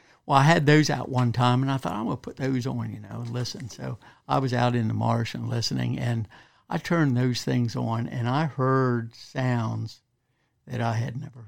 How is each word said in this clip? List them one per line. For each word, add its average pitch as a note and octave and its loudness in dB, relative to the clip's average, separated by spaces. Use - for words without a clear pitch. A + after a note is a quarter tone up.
Well, C#3 4
I C3+ 8
had D3+ 6
those D3+ 6
out C3 -4
one B2 2
time, B2 4
and C3+ 0
I C3+ 0
thought, - -4
"I'm - -4
gonna E3 -4
put - -14
those C3 -2
on, A#2 -6
you G#2+ -12
know, G#2+ -12
and A#2+ -8
listen." A#2+ -6
So B2+ -10
I C#3 2
was C3+ 0
out B2 2
in A2+ 2
the A2 0
marsh A2+ 0
and A#2 -6
listening, A#2+ -2
and A#2+ -2
I E3+ -4
turned D#3 2
those B2+ 0
things B2 0
on, A#2 -2
and A#2+ -4
I C#3 0
heard B2+ 0
sounds A#2 -4
that A#2 -6
I A#2 0
had A2+ -4
never - -14